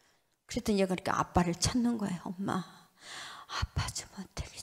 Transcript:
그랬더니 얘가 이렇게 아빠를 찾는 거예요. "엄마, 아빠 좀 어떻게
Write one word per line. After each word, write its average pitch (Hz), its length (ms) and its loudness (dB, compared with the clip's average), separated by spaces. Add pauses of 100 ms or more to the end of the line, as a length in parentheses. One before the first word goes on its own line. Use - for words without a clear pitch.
(460)
그랬더니 220 340 2
얘가 185 140 4
이렇게 - 180 0
아빠를 175 420 4
찾는 240 440 2
거예요. 196 260 -2
"엄마, 196 340 -2
아빠 - 1300 -6
좀 - 240 -10
어떻게 - 500 -10